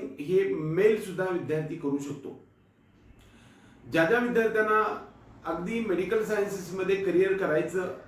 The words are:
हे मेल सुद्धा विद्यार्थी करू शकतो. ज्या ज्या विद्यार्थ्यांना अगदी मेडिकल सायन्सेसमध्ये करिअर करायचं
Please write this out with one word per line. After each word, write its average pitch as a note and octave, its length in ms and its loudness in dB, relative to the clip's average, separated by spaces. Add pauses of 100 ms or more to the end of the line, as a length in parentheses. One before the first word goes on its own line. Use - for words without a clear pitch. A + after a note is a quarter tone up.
(180)
हे F#3 240 2 (120)
मेल F3+ 460 2
सुद्धा F#3 240 -6
विद्यार्थी D#3 520 -4
करू C#3+ 220 -2
शकतो. - 340 -8 (1500)
ज्या E3 200 2
ज्या A#3 140 4
विद्यार्थ्यांना A3 640 2 (600)
अगदी F3 360 -4
मेडिकल G3+ 440 0
सायन्सेसमध्ये F#3+ 720 -2
करिअर F#3 360 2
करायचं F3 600 0 (140)